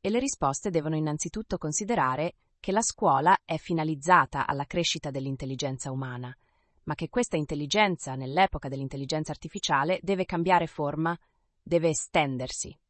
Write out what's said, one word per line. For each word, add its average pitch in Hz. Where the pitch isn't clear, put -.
E 196
le 233
risposte 190
devono 156
innanzitutto 156
considerare 156
che 190
la 214
scuola 165
è 165
finalizzata 156
alla 139
crescita 165
dell'intelligenza 135
umana, 127
ma 156
che 165
questa 240
intelligenza, 151
nell'epoca 139
dell'intelligenza 139
artificiale, 160
deve 185
cambiare 170
forma, 160
deve 165
estendersi. 139